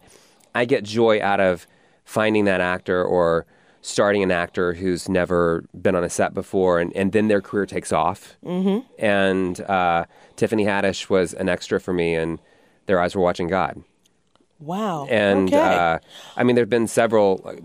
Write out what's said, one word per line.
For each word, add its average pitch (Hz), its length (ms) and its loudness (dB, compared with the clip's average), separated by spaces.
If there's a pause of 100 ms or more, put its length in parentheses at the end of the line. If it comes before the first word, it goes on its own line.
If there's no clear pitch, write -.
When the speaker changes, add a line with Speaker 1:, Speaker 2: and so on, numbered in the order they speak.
(560)
Speaker 1:
I 120 100 0
get 120 180 -2
joy 107 380 2
out 98 180 0
of 92 280 0 (380)
finding 107 400 2
that 92 160 2
actor 90 420 -2
or 85 420 0 (360)
starting 104 420 0
an 92 80 2
actor 87 420 -2
who's 90 340 -4
never 87 560 0 (160)
been 95 160 0
on 87 80 0
a 85 60 -4
set 87 240 -2
before, 92 460 0
and, 87 160 -4
and 98 180 0
then 107 160 2
their 101 120 2
career 98 240 -4
takes - 280 -8
off. 82 420 -2 (100)
Speaker 2:
Mm-hmm. 190 400 -2 (180)
Speaker 1:
And, 95 580 0
uh, 87 440 0 (300)
Tiffany 107 300 0
Haddish 98 440 -2
was 92 240 0
an 92 160 -4
extra 90 300 -2
for 92 140 -6
me 85 220 0
in 82 240 -4 (480)
Their 92 120 2
Eyes 87 160 -2
Were 95 60 0
Watching 90 260 0
God. 82 340 -2 (800)
Speaker 2:
Wow. 165 500 -6
Speaker 1:
And, 98 380 2
Speaker 2:
Okay. 160 100 2
Speaker 1:
uh, 87 420 2 (360)
I 123 80 0
mean, 123 140 4
there've 117 120 2
been 113 180 0
several. 107 640 2 (160)